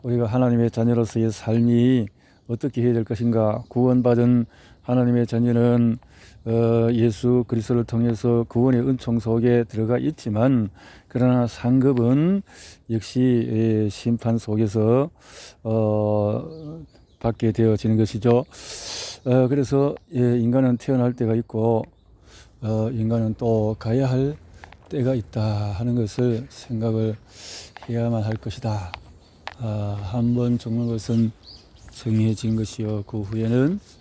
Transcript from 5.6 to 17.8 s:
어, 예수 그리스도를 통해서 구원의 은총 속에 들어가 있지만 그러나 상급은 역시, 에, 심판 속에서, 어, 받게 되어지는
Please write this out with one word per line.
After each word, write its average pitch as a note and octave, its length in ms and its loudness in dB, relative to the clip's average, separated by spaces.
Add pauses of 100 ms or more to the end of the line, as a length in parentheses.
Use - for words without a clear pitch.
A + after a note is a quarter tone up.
어, A#2 480 2
예수 A#2+ 540 2
그리스도를 A#2 360 0
통해서 A#2 640 0
구원의 B2 340 2
은총 B2+ 380 -2
속에 A#2 460 2
들어가 A2 340 -2
있지만 B2 680 0 (380)
그러나 B2 380 2
상급은 C3 960 2 (480)
역시, A#2+ 640 0
에, A2 380 2
심판 A2+ 480 -2
속에서, A2 720 0 (520)
어, A2 1160 -2 (380)
받게 A2+ 320 0
되어지는 A2 460 2